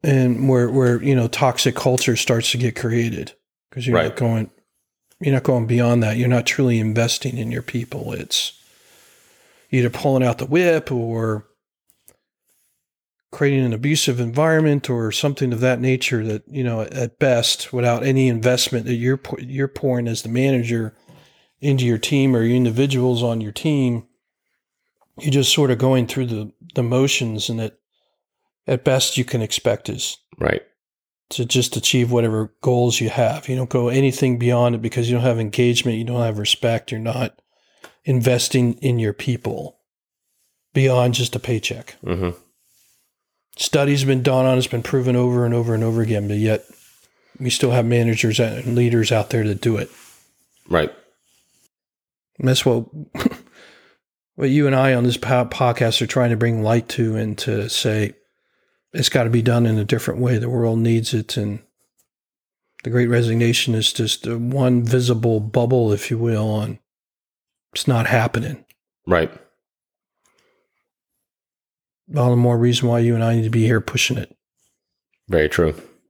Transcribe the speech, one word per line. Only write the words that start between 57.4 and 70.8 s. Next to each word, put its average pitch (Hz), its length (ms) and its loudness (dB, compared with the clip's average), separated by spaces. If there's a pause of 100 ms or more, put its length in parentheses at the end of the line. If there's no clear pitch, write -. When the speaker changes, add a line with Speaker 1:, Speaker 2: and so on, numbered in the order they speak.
Speaker 1:
say 107 460 -2 (800)
it's 143 160 0
gotta 117 180 0
be 117 140 2
done 120 240 2
in 110 100 2
a 104 80 0
different - 360 -2
way. 123 180 0
The 117 100 -4
world 117 300 0
needs 113 340 0
it, 110 240 -4
and 107 240 -4 (1200)
the 120 80 -8
Great 123 200 2
Resignation 117 640 2
is 110 180 0
just - 340 -4
a 117 120 -4
one 123 460 2
visible 117 540 2
bubble, 120 540 2
if - 180 -4
you 117 60 -2
will, 113 320 0
on 107 300 -4 (960)
it's - 120 -4
not 117 200 0
happening. 117 580 -2 (420)
Speaker 2:
Right. 85 240 2 (2750)